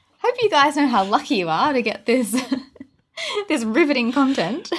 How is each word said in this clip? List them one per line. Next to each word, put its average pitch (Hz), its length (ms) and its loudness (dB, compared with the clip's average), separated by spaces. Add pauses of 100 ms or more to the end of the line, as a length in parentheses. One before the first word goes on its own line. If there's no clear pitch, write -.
(220)
Hope 494 200 0
you 415 80 2
guys 294 260 4
know 285 120 2
how 208 180 2
lucky 240 300 0
you 175 120 0
are 190 240 0
to 254 100 0
get - 240 -6
this, 233 260 0 (680)
<laughs> 415 480 -8
this 285 160 0
riveting 247 480 2
content. 269 680 0